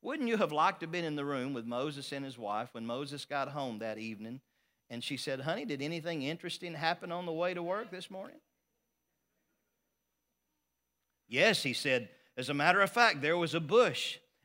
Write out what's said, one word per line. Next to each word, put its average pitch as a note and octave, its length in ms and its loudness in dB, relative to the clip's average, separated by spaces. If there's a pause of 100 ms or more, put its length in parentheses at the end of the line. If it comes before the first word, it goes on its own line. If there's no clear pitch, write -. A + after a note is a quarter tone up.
Wouldn't B3+ 260 -2
you A#3 80 2
have F3+ 160 2
liked E3 280 2
to F3 40 -6
have E3 80 -8
been E3+ 140 -2
in D3+ 100 -2
the C#3+ 80 -2
room C#3 300 -2
with A#2 100 -4
Moses C3+ 480 -4
and C#3 140 -6
his B2+ 100 -12
wife A2 360 -4
when A2+ 120 -8
Moses C#3 400 -6
got C#3 240 -2
home C3+ 300 -4
that A2 180 -4
evening A2 460 -8 (480)
and A#2+ 120 -8
she C#3 140 -6
said, C3+ 240 -4
"Honey, E3+ 240 -2
did D3 160 -4
anything D#3+ 400 -4
interesting E3 540 -6
happen E3 360 -2
on F3 140 -4
the E3+ 80 -4
way F3 220 0
to F3 80 -4
work F#3+ 280 -4
this F3+ 200 -12
morning?" G3 300 -14 (2750)
"Yes," F3 360 6
he B2+ 100 2
said. A#2+ 380 2 (260)
"As B2+ 140 -4
a D3 40 0
matter F3 280 6
of G3 100 4
fact, G#3 300 6
there D#3 160 4
was D#3+ 160 0
a E3+ 60 2
bush E3+ 580 4 (260)